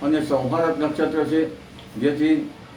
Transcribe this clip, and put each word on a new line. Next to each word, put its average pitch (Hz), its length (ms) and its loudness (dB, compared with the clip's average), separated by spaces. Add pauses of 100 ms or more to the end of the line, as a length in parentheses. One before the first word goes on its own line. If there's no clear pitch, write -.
અને 147 240 2
સંહારક 147 520 0
નક્ષત્ર 151 460 0
છે, 156 320 0 (400)
જેથી 147 580 2 (240)